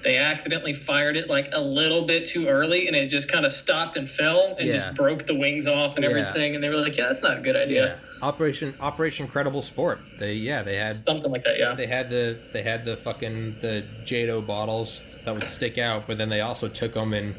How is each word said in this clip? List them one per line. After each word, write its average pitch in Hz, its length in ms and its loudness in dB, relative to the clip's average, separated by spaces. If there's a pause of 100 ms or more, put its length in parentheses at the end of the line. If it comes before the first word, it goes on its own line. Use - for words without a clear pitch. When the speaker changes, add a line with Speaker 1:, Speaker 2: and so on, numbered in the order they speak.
Speaker 1:
they 131 140 4
accidentally 151 560 0
fired 147 420 2
it, 165 140 -2
like, 139 240 2
a 151 80 0
little 156 440 2
bit 165 200 2
too 165 220 0
early, 160 400 4
and - 80 0
it 139 120 4
just 143 240 0
kinda - 180 4
stopped 165 480 2
and 135 120 -4
fell 180 500 4
and 156 100 2
just 107 160 0
Speaker 2:
Yeah. - 60 -6
Speaker 1:
broke 143 340 2
the 165 100 0
wings 143 300 0
off 143 300 2
and 143 80 0
Speaker 2:
Yeah. 143 80 4
Speaker 1:
everything, 147 440 0
and 147 80 -2
they 147 60 0
were 156 80 0
like, 147 200 0
"Yeah, 123 100 0
that's 135 140 0
not 131 160 2
a - 40 -8
good 131 140 2
idea." 135 420 2 (240)
Speaker 2:
Yeah. 131 60 0
Operation, 147 540 -2
Operation 147 460 -2
Credible 139 340 0
Sport. 139 380 -2 (200)
They, 104 140 -2
yeah, 113 280 -2
they 98 160 -2
had 107 160 0
Speaker 1:
Something 147 380 0
like 123 140 -4
that, 117 120 4
yeah. - 160 2
Speaker 2:
they 131 140 -4
had 127 220 -2
the, 120 280 0 (140)
they 110 120 -4
had 113 220 -2
the 113 120 -2
fucking, 110 640 -6
the 107 220 -2 (220)
Jado 117 400 0
bottles 110 560 -2 (240)
that 113 80 -4
would 104 100 -4
stick 113 340 -4
out, 113 300 0
but 110 100 -4
then 110 120 -2
they 107 120 2
also 117 260 -4
took 110 300 -4
'em 110 160 0
and 104 260 -2